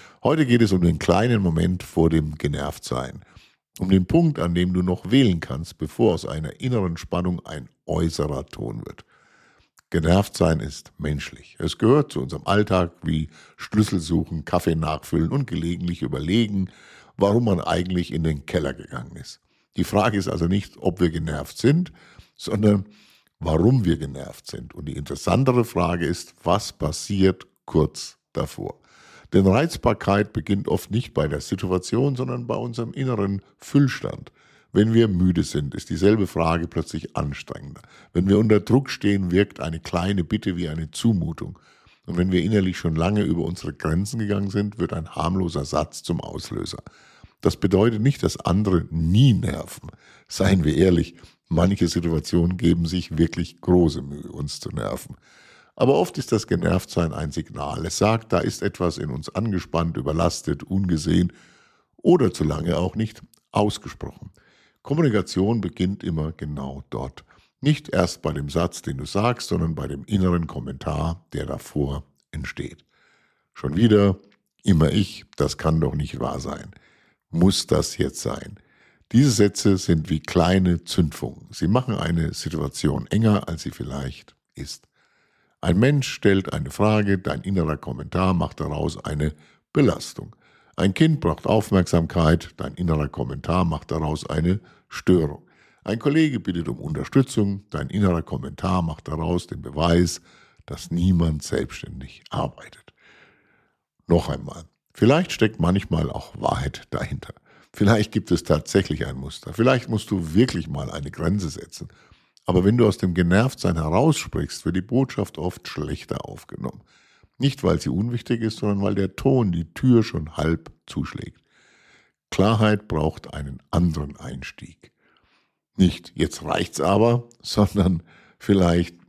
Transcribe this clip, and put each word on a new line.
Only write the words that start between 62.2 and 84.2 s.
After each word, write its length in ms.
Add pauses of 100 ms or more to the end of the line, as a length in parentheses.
zu 100
lange 340
auch 200
nicht 260 (300)
ausgesprochen. 800 (540)
Kommunikation 760
beginnt 420
immer 280
genau 600
dort. 340 (340)
Nicht 300
erst 320
bei 100
dem 180
Satz, 340
den 140
du 80
sagst, 420
sondern 260
bei 140
dem 180
inneren 400
Kommentar, 880
der 140
davor 560 (260)
entsteht. 560 (720)
„Schon 200
wieder, 440 (440)
immer 280
ich, 340 (120)
das 200
kann 240
doch 140
nicht 240
wahr 200
sein. 300 (600)
Muss 340
das 320
jetzt 240
sein?“ 380 (520)
Diese 200
Sätze 460
sind 340
wie 80
kleine 640
Zündfunken. 640
Sie 180
machen 280
eine 400
Situation 720
enger, 420
als 140
sie 80
vielleicht 640 (180)